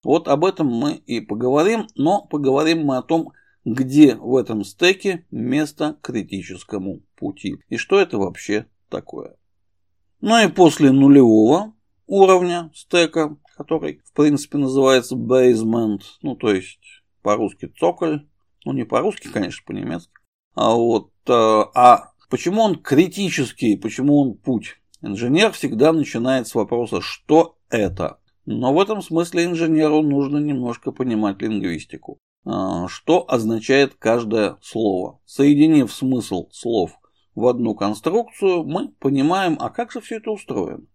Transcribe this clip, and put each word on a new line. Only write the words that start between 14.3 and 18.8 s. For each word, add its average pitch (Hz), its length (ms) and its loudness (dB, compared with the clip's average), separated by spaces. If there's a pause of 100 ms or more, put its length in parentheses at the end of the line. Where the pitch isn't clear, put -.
называется 131 560 2
basement, 113 880 2 (200)
ну, 131 140 -8
то 110 180 -2
есть 95 260 -6 (420)
по-русски 104 560 -4
цоколь, 160 480 -4 (380)
ну, - 80 -8
не 127 140 -6